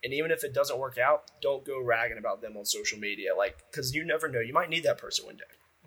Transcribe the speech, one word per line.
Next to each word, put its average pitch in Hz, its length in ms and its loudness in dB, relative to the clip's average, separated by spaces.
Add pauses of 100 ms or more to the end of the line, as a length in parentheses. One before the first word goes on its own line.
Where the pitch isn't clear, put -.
And 127 100 -4
even 156 160 0
if 160 140 2
it 127 100 -4
doesn't 139 240 2
work 127 220 -4
out, 147 320 4 (100)
don't 139 240 0
go 135 160 -4
ragging 113 380 2
about 104 220 -2
them 107 140 -10
on 104 80 -10
social 104 360 -2
media, 101 360 0
like, 98 360 0
'cause 131 240 -4
you 160 100 -2
never 165 220 0
know. 131 120 0
You 117 140 -2
might 170 160 2
need 160 140 0
that 143 160 2
person - 260 -4
one 104 120 -18
day. - 60 -18 (440)